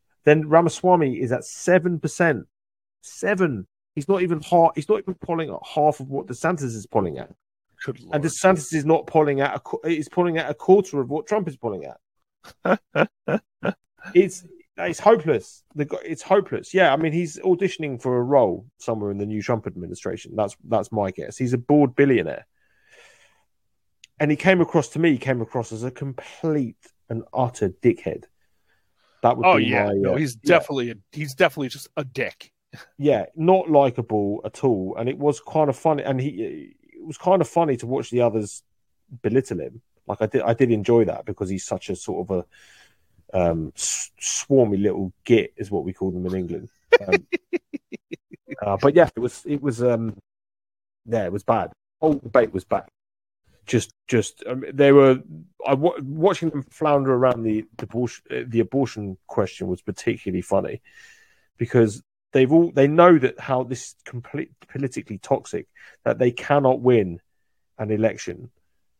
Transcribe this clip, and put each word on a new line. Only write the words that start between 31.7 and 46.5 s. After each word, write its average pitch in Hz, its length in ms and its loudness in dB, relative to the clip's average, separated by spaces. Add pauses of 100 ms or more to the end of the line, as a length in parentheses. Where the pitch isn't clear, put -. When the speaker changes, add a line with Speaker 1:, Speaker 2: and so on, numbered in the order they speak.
Speaker 2:
a 151 80 -4
dick. 127 480 -10 (460)
Speaker 1:
Yeah, 139 380 0
not 175 340 2
likable 113 720 2
at - 200 -8
all. 98 340 0
And 117 100 -6
it 131 100 -4
was 147 220 -2
kind 151 300 0
of 127 80 -2
funny. 151 260 0
And 131 160 -2
he, 90 540 -8 (180)
it - 140 -20
was 147 120 -14
kind 185 240 2
of 151 60 -2
funny 156 300 0
to 117 100 -12
watch 127 220 -4
the 120 120 0
others 110 420 -2 (580)
belittle 113 400 -2
him. 85 200 -14 (260)
Like, 104 140 -8
I 110 40 2
did, 117 160 0
I 110 120 2
did 120 180 2
enjoy 113 340 4
that 80 180 -4
because 98 260 -8
he's 95 160 -6
such - 240 -8
a 92 60 -6
sort 90 340 -8
of 95 80 -2
a, 87 80 -6 (880)
um, 85 400 0
s-, - 440 -8
swarmy 110 640 2
little 95 320 -2 (100)
git 110 320 2
is 101 160 -12
what 87 120 -2
we 92 100 -6
call 95 180 -4
them 90 140 -6
in 92 100 -6
England. 87 340 -8 (380)